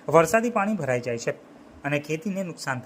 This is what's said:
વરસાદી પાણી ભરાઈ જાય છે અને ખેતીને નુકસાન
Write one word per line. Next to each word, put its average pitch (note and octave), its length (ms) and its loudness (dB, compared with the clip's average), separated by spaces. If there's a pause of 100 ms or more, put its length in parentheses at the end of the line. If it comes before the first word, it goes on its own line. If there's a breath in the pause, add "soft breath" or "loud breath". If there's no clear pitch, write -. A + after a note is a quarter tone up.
(180)
વરસાદી A3+ 400 4
પાણી G#3 240 0
ભરાઈ B2 260 0
જાય A#2 180 -4
છે A#3+ 80 -2 (520)
અને C#3+ 120 0 (100)
ખેતીને F#3 440 -4
નુકસાન C3 340 -6